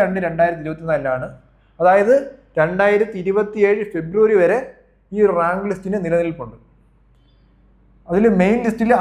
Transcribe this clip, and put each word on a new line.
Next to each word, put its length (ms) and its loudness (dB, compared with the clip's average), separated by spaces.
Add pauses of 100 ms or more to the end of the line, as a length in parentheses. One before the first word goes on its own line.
രണ്ട് 240 0
രണ്ടായിരത്തി 400 0
ഇരുപത്തിനാലിലാണ്. 600 -4 (540)
അതായത് 340 4 (460)
രണ്ടായിരത്തി 640 0
ഇരുപത്തിയേഴ് 600 0 (100)
ഫെബ്രുവരി 500 0
വരെ 160 2 (560)
ഈ 120 0
ഒരു 140 2
റാങ്ക് 300 -2
ലിസ്റ്റിന് 360 -6
നിലനിൽപ്പുണ്ട്. 500 -4 (1500)
അതിൽ 160 2 (180)
മെയിൻ 240 2
ലിസ്റ്റിൽ 340 0